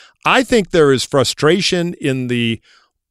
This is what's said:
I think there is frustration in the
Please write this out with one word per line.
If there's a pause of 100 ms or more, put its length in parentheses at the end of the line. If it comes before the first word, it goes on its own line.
(260)
I
think
there
is
frustration
in
the (500)